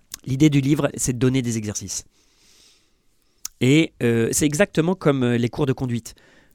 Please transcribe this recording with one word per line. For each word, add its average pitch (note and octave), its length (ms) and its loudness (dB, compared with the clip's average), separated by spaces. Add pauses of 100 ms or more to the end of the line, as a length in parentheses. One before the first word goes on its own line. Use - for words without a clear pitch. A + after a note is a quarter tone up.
(260)
L'idée C3+ 240 4
du C#3+ 100 4
livre, C#3+ 360 0
c'est B2+ 180 -2
de B2 40 -6
donner C3 240 2
des A#2 160 -4
exercices. G#2 460 -8 (1600)
Et, D3+ 320 4 (100)
euh, A#2 300 2
c'est - 120 0
exactement E3 480 0
comme, C#3 300 0
euh, A#2+ 140 0
les A#2 100 0
cours D3+ 180 -4
de C3+ 60 -2
conduite. A#2+ 420 -6 (400)